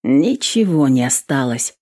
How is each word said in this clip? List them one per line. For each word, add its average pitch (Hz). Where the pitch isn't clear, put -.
Ничего 170
не 127
осталось. 127